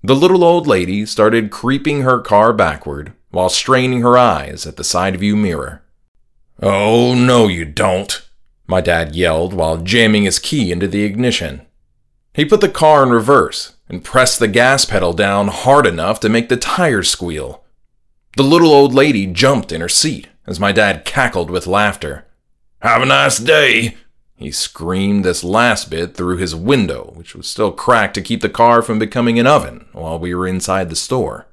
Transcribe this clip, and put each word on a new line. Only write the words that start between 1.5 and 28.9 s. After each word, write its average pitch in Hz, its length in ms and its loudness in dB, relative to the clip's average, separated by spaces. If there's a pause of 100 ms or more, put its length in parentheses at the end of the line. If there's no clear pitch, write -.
creeping 139 500 -4
her 127 180 0
car 107 320 4
backward 76 600 -4 (160)
while 92 200 0
straining 127 520 0
her 123 160 4
eyes 73 480 0
at - 100 -14
the - 80 -12
side 92 360 -2
view 104 160 0
mirror. 82 480 -4 (760)
"Oh, 110 520 2
no, 123 340 4
you 85 160 -2
don't," 92 580 -4 (460)
my 92 140 0
dad 82 340 -2
yelled 87 380 0
while 80 240 -2
jamming 107 460 2
his 95 160 -2
key 110 340 -4
into 92 160 -4
the 104 140 -2
ignition. 104 580 -4 (720)
He 147 120 -2
put 208 160 2
the 202 60 2
car 156 360 4
in 127 80 2
reverse 117 600 0 (140)
and 90 160 -12
pressed - 360 0
the 113 80 2
gas 123 380 2
pedal 90 280 0
down 101 340 0
hard 135 380 2
enough 87 360 -2
to 107 80 0
make 117 200 0
the 123 80 2
tires 127 520 -2
squeal. 76 540 -8 (720)
The 139 60 2
little 160 280 6
old 139 220 6
lady 135 320 2
jumped 123 460 0
in 80 100 -6
her 87 80 -6
seat - 380 -2 (180)
as 85 140 -10
my 101 120 0
dad 101 340 0
cackled 95 440 -2
with 87 160 -4
laughter. 92 600 -2 (560)
"Have 117 200 2
a 131 40 0
nice 139 340 2
day," 120 580 2 (380)
he 69 160 -14
screamed 95 760 -2
this 87 180 -2
last 107 460 0
bit 82 260 -6
through 90 220 -4
his 87 180 -6
window, 90 600 -2
which - 200 -20
was - 120 -16
still 104 240 -2
cracked 113 420 0
to 101 80 -6
keep 113 200 -6
the 104 80 -2
car 117 320 4
from 110 180 -4